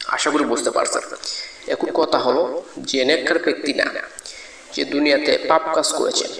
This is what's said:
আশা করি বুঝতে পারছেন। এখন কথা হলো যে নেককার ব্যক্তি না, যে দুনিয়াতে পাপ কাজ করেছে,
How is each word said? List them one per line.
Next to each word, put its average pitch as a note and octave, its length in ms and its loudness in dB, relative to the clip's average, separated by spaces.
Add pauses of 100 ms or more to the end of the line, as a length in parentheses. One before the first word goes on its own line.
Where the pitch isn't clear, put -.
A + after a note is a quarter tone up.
(160)
আশা D3 180 0
করি D3 180 2
বুঝতে - 260 0
পারছেন। - 260 0 (720)
এখন - 160 -2 (120)
কথা D3+ 240 2
হলো B2+ 160 4 (480)
যে C3+ 100 0 (100)
নেককার E3 360 2
ব্যক্তি D3 340 0
না, - 80 2 (840)
যে C#3+ 80 -2 (120)
দুনিয়াতে D3 400 4 (160)
পাপ D#3+ 140 4 (120)
কাজ D3+ 120 2 (120)
করেছে, - 260 0 (140)